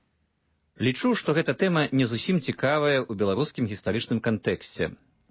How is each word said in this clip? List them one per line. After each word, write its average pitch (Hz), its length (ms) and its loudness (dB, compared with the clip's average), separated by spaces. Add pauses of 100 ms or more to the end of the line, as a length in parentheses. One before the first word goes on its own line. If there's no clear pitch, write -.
(800)
"Лічу, 165 360 2
што 151 220 0
гэта 156 160 2
тэма 165 380 2
не 131 140 4
зусім 120 360 0
цікавая 143 640 2
ў - 100 -8
беларускім 104 540 0
гістарычным 107 500 -2
кантэксце. 101 720 -2 (400)